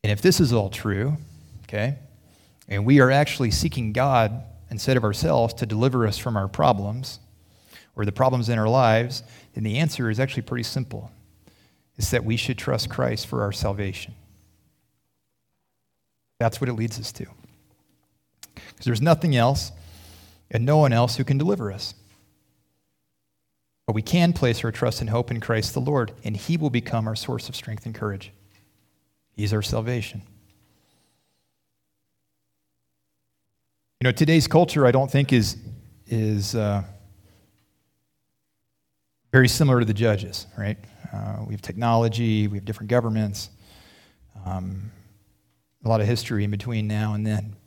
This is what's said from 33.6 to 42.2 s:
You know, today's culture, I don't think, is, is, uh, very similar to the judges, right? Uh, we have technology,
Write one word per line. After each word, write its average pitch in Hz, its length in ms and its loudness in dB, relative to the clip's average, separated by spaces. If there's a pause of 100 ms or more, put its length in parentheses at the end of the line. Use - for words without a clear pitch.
You 127 40 -2
know, 123 80 4
today's 160 340 4
culture, 156 400 4
I 123 60 8
don't 135 180 2
think, 139 220 2
is, 107 240 2 (500)
is, 107 480 -2
uh, 104 300 0 (2500)
very 127 160 8
similar 131 320 4
to 113 60 2
the 107 80 0
judges, 107 520 0 (100)
right? 101 220 -4 (340)
Uh, 104 340 -8
we 104 80 -8
have 101 80 -12
technology, 113 840 0